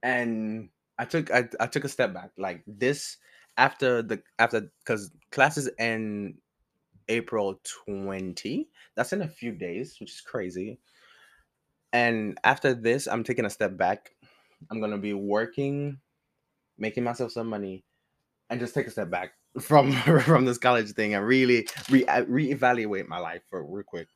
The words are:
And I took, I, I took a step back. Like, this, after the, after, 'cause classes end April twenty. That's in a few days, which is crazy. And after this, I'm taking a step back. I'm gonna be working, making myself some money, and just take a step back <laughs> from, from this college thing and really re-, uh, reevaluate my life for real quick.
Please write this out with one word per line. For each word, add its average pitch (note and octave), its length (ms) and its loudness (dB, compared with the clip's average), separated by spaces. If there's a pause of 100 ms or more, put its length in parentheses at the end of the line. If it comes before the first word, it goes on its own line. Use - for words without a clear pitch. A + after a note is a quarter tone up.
And A2+ 640 -2 (280)
I A#2 80 -4
took, - 260 -2
I, A#2+ 160 4 (120)
I A#2 80 2
took C3+ 160 -4
a C#3 60 -4
step A2+ 240 -2
back. F2 240 -14
Like, F#2 300 -8
this, B2 500 -2 (400)
after B2+ 440 2
the, G#2+ 200 -4 (180)
after, A#2 320 2 (140)
'cause G#2 260 -2 (200)
classes C#3+ 380 2 (100)
end A2 560 -4 (760)
April A2 520 -2 (240)
twenty. G2 840 -6 (260)
That's B2 180 -4
in G3 100 -4
a D#3 60 -8
few A#2 240 -10
days, F#2+ 460 -10
which - 140 -16
is - 80 -20
crazy. G2 580 -8 (1120)
And A#2 500 2
after B2+ 300 4
this, A#2+ 340 0
I'm A2+ 160 -2
taking A#2+ 220 -2
a G2+ 40 -2
step F#2+ 280 -2
back. F#2+ 380 -2 (560)
I'm A2+ 80 -6
gonna G#2 180 -4
be G#2 160 -4
working, C3+ 880 -2 (760)
making A2 260 -4
myself A#2+ 300 -4
some A#2 160 -6
money, G2 340 -8 (680)
and A#2+ 100 -4
just A#2 160 -6
take C#3 120 0
a A2+ 40 -14
step F#2+ 180 -6
back F2+ 220 -4 (160)
<laughs> B2+ 140 -12
from, C#3 320 8
from C#3 520 6
this B2 140 0
college A#2 340 4
thing G#2+ 220 0
and G2 100 0
really B2 420 6 (240)
re-, C3 160 8
uh, A2 180 2
reevaluate B2 840 0
my E2+ 120 -8
life F2 300 -8
for F2+ 160 -8
real F#2+ 180 -10
quick. E2 320 -10